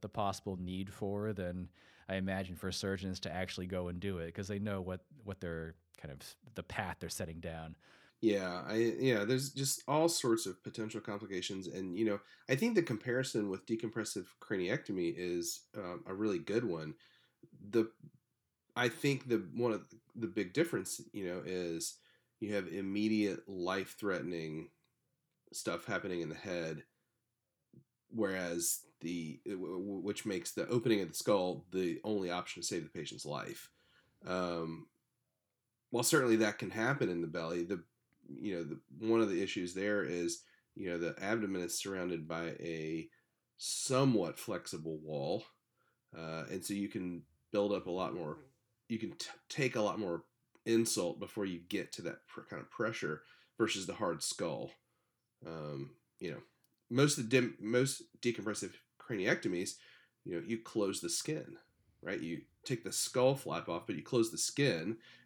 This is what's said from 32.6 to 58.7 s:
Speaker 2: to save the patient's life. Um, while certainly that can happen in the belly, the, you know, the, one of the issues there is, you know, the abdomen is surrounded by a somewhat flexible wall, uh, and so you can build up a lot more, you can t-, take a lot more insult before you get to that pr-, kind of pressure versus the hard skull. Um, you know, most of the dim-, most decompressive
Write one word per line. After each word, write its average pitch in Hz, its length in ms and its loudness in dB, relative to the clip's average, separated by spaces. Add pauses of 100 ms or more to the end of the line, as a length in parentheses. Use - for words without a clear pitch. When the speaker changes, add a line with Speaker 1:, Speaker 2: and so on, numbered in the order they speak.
Speaker 2:
to - 80 -4
save 87 140 0
the 76 80 -10
patient's 76 340 -8
life. 69 460 -6 (560)
Um, 85 640 -2 (1000)
while 120 160 2
certainly 127 320 6
that 107 220 4
can 101 120 -4
happen 113 380 2
in 85 140 0
the 82 40 0
belly, 85 380 -2
the, 87 180 -4 (460)
you 90 260 -6
know, 85 100 -2
the, 76 420 -8
one 113 140 8
of 110 80 6
the 92 140 2
issues 90 320 -2
there 101 300 2
is, 85 380 0 (340)
you 98 120 -4
know, 87 100 0
the 82 220 -2
abdomen 98 420 0
is 87 160 -2
surrounded 90 500 -2
by 82 320 -2
a 80 480 -4 (500)
somewhat 127 800 4
flexible 82 600 -4
wall, 78 460 -2 (720)
uh, 80 340 -4
and 92 140 -4
so 104 100 -2
you 101 140 0
can 90 340 -4 (300)
build 104 200 4
up 92 140 0
a 90 40 -2
lot 90 240 0
more, 78 240 -4 (500)
you 113 100 -2
can 104 140 -6
t-, - 160 -8 (200)
take 135 280 0
a 113 40 2
lot 101 180 2
more 87 260 -2 (420)
insult 113 520 4
before 101 280 -4
you 87 120 -2 (100)
get 92 240 -2
to - 100 -8
that - 260 -6
pr-, - 140 -12
kind 78 200 -10
of - 80 -16
pressure 107 520 -2 (360)
versus 104 280 4
the 92 80 -4
hard 85 280 0
skull. 78 480 -2 (760)
Um, 76 480 -6 (280)
you 87 100 -4
know, 67 100 -8 (480)
most 143 300 6
of 120 60 0
the 107 60 -4
dim-, 123 300 6
most 123 420 4 (180)
decompressive 104 540 0 (260)